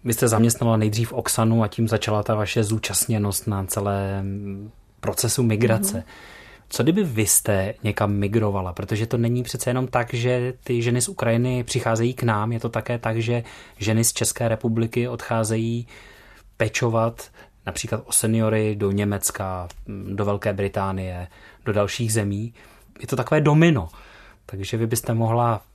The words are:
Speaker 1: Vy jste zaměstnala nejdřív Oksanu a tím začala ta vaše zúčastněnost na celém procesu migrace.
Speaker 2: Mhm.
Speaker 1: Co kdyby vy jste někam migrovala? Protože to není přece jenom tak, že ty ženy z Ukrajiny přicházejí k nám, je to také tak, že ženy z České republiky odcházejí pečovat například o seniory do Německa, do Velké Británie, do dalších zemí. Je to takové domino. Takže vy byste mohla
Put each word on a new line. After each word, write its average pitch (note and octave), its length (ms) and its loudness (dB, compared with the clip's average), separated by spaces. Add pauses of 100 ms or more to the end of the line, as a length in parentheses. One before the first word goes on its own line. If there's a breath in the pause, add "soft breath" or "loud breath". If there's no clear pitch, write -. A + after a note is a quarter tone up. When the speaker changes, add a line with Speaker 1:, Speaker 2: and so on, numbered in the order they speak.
Speaker 1:
Vy A#2+ 100 0
jste B2 140 2
zaměstnala A2+ 500 4
nejdřív A2 360 0
Oksanu A2+ 500 2
a G#2+ 40 2
tím A2+ 200 0
začala G#2+ 360 0
ta A2 120 0
vaše G#2+ 280 0
zúčastněnost G#2 840 -2
na G2+ 180 -2
celém G2 1040 -4 (280)
procesu - 440 0
migrace. G#2+ 540 2
Speaker 2:
Mhm. - 80 -8 (640 loud breath)
Speaker 1:
Co - 140 -2
kdyby F3 200 4
vy A2+ 240 0
jste G2 460 2 (100)
někam G#2 300 4
migrovala? G2+ 600 0
Protože G#2 340 -2
to B2 100 0
není A#2+ 260 2
přece - 260 -4
jenom B2+ 180 0
tak, A#2+ 260 -2
že B2 400 0 (100)
ty A#2+ 180 0
ženy B2 200 2
z B2 80 -2
Ukrajiny B2 540 0
přicházejí A#2 500 0
k - 100 -6
nám, A2 280 0
je A#2 80 -4
to A#2 100 -4
také A#2+ 300 -4
tak, A2+ 220 -2
že A#2+ 220 0 (340 loud breath)
ženy A2 260 2
z - 100 2
České - 340 -2
republiky A#2 600 0
odcházejí A#2 800 -2 (720 loud breath)
pečovat A2+ 720 0 (360 loud breath)
například A2 400 -6
o - 60 -10
seniory A2 640 2
do G2+ 160 0
Německa, G2 760 -2 (200)
do G2 380 -6
Velké G2+ 280 0
Británie, F#2+ 720 -4 (380 loud breath)
do A2+ 80 -2
dalších G#2+ 400 0
zemí. G#2+ 400 -2 (460 loud breath)
Je - 80 -12
to - 80 -2
takové D3+ 260 2
domino. D3 480 4 (560 loud breath)
Takže G2 320 -6
vy A2+ 100 0
byste A#2 260 -2
mohla A2+ 480 2 (140)